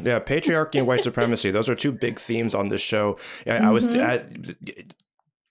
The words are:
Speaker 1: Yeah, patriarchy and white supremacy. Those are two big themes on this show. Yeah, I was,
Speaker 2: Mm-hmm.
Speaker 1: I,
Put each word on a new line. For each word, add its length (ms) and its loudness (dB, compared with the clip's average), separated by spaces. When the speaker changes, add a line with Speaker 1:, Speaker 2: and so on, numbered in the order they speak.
Speaker 1:
Yeah, 160 2
patriarchy 560 0
and 100 2
white 160 2
supremacy. 480 0
Those 180 2
are 60 2
two 180 0
big 280 -4
themes 340 -2
on 160 0
this 120 -2
show. 360 0
Yeah, 200 2
I 40 6
was, 160 4
Speaker 2:
Mm-hmm. 120 2
Speaker 1:
I, 140 -16